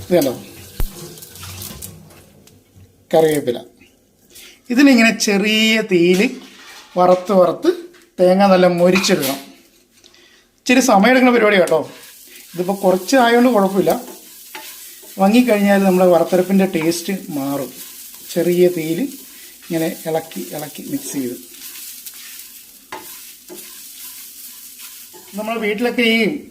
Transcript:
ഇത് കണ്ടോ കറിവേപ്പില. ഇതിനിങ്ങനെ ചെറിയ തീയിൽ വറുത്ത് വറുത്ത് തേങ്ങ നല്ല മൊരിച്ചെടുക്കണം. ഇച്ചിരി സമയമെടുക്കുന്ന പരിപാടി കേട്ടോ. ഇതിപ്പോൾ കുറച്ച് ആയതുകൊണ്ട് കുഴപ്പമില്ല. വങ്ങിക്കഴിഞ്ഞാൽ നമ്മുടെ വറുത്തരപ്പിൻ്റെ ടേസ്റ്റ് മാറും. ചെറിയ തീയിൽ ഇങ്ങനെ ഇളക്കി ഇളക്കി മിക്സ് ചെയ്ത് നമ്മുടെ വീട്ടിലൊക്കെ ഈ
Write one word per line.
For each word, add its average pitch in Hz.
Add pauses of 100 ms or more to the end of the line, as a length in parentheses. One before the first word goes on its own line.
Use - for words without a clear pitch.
ഇത് -
കണ്ടോ 139 (2750)
കറിവേപ്പില. 151 (1160)
ഇതിനിങ്ങനെ 240 (140)
ചെറിയ 220 (100)
തീയിൽ 180 (760)
വറുത്ത് 180
വറുത്ത് 180 (500)
തേങ്ങ 185
നല്ല 180 (140)
മൊരിച്ചെടുക്കണം. 180 (1200)
ഇച്ചിരി 254 (100)
സമയമെടുക്കുന്ന 240
പരിപാടി 208
കേട്ടോ. 160 (720)
ഇതിപ്പോൾ 180
കുറച്ച് 185 (100)
ആയതുകൊണ്ട് 240
കുഴപ്പമില്ല. 190 (1300)
വങ്ങിക്കഴിഞ്ഞാൽ 202
നമ്മുടെ 185
വറുത്തരപ്പിൻ്റെ 180 (100)
ടേസ്റ്റ് 170 (240)
മാറും. 139 (640)
ചെറിയ 175 (140)
തീയിൽ 160 (680)
ഇങ്ങനെ 160 (220)
ഇളക്കി 160 (140)
ഇളക്കി 151 (120)
മിക്സ് -
ചെയ്ത് 123 (4000)
നമ്മുടെ 220
വീട്ടിലൊക്കെ 240 (120)
ഈ 226 (320)